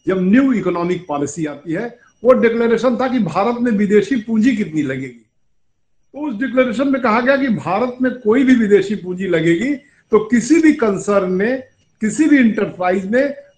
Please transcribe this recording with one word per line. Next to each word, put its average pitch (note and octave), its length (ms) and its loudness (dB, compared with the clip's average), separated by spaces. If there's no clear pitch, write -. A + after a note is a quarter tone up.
जब F#3+ 120 0
न्यू B3 340 4
इकोनॉमिक F3 540 -2
पॉलिसी C#3+ 380 -6
आती D3 280 -10
है, A3+ 260 -8
वो B3+ 100 6
डिक्लेरेशन A#3 600 2
था B3+ 120 -2
कि B3 120 -2
भारत G#3 420 -2
में B3 100 0
विदेशी G#3 440 2
पूंजी A3+ 400 0
कितनी D#3 260 -4
लगेगी। B2+ 440 -8
तो D4 140 -8
उस A#3 80 -6
डिक्लेरेशन B3+ 520 -2
में C4+ 140 0
कहा A#3 200 2
गया C#4 160 2
कि C4+ 100 -2
भारत G#3 540 -2
में B3+ 100 0
कोई A#3+ 320 0
भी B3+ 120 4
विदेशी G#3 400 2
पूंजी F3+ 320 -8
लगेगी E3+ 480 0
तो G#3+ 80 4
किसी A#3+ 420 2
भी D#4 120 4
कंसर्न G3 580 0
में, A#3 320 -2
किसी A3 240 0
भी C#4+ 120 4
एंटरप्राइज F#3+ 720 0
में C4+ 240 0